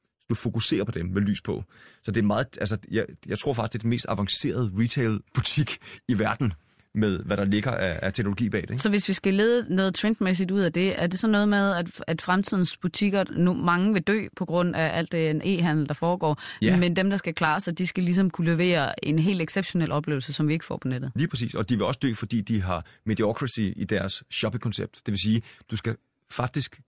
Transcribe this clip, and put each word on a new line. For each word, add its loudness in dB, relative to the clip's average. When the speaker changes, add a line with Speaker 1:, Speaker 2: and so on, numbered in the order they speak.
Speaker 1:
Så -20
du 2
fokuserer -2
på -4
dem -4
med 0
lys 0
på. -6
Så -6
det 0
er 2
meget, 0
altså, -2
jeg, 0
jeg -4
tror -2
faktisk, -4
det -6
er -8
den 0
mest 0
avancerede -2
retail-butik 0
i 2
verden, 0
med, 2
hvad -2
der 0
ligger 2
af, -2
af -2
teknologi -2
bag -2
det, -10
ikke? -4
Speaker 2:
Så 2
hvis 2
vi 0
skal 0
lede 2
noget 2
trendmæssigt 0
ud 2
af 2
det, 0
er 2
det -2
så 0
noget 4
med, 4
at, -4
at -2
fremtidens 0
butikker, 0
nu, 4
mange 2
vil 2
dø 0
på -4
grund 0
af 0
alt -4
det 0
e-handel, 2
der -2
foregår, 0
Speaker 1:
Ja. 4
Speaker 2:
men 2
dem, 2
der 0
skal -4
klare 2
sig, -4
de 0
skal -2
ligesom 4
kunne 0
levere 2
en 2
helt 2
exceptionel 0
oplevelse, -2
som 0
vi 2
ikke -4
får -6
på -6
nettet? -4
Speaker 1:
Lige 0
præcis, -4
og -2
de 4
vil 2
også -2
dø, 2
fordi -2
de 0
har -2
mediocrity 0
i -4
deres -2
shoppingkoncept. -4
Det -4
vil -2
sige, 2
du -4
skal -4
faktisk -6